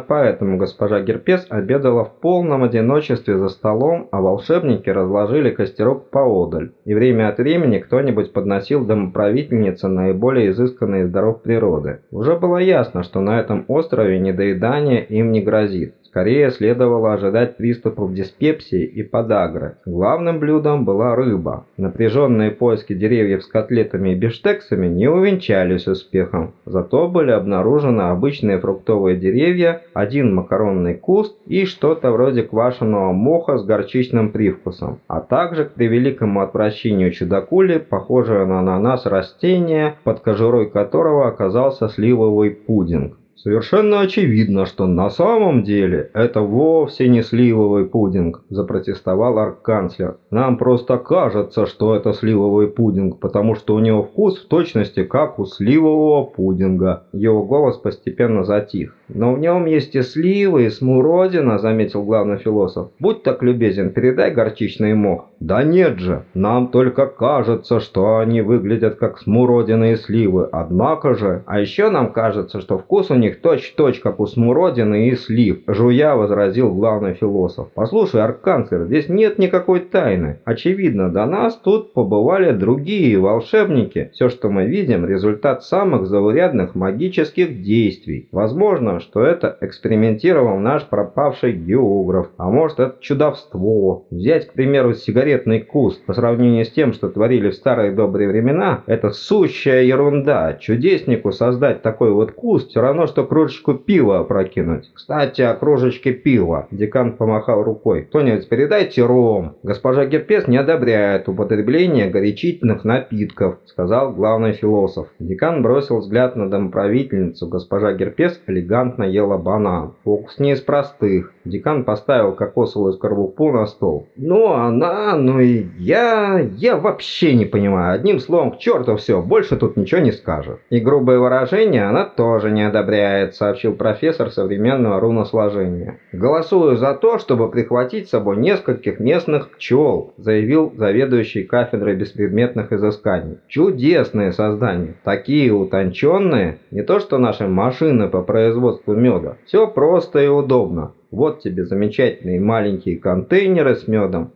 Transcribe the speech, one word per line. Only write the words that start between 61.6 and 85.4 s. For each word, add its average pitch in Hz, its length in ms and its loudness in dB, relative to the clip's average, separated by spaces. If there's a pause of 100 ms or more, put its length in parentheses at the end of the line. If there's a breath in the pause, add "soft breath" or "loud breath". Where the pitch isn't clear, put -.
главный 104 340 0
философ. 95 640 -2
"Будь 214 240 -2
так - 180 -2
любезен, 110 480 0
передай 127 400 0
горчичный 110 640 -2
мох". 104 320 0 (140)
"Да 92 240 0
нет 165 340 2
же, 90 280 -4 (100)
нам 117 320 0
только 127 400 2
кажется, 117 720 0
что 107 400 0
они 113 220 0
выглядят 107 560 0
как - 200 -4
смородина 113 760 2
и - 20 0
сливы, 101 560 0
однако 110 640 0
же". 95 320 -2
"А 101 120 -2
еще 196 300 0
нам 135 240 -2
кажется, 104 480 -4
что 95 160 -4
вкус 185 320 0
у 143 60 2
них 110 260 2
точь-в-точь, - 580 0
как - 200 -4
у 104 80 0
смородины 120 800 2
и 127 60 0
слив", 113 520 0
жуя 123 480 2
возразил 104 580 2
главный 104 400 0
философ. 98 600 -4
"Послушай, 151 480 0
арканцлер, 113 640 -2
здесь 147 240 -2
нет 208 300 0
никакой 185 420 0
тайны. 95 640 -2
Очевидно, 117 640 0
до 101 140 0
нас 226 300 -2
тут 214 380 -2
побывали 131 580 2
другие 127 680 0
волшебники. 113 920 0
Все, 123 160 0
что 113 200 -4
мы 98 160 0
видим, 123 400 0
результат 104 580 -2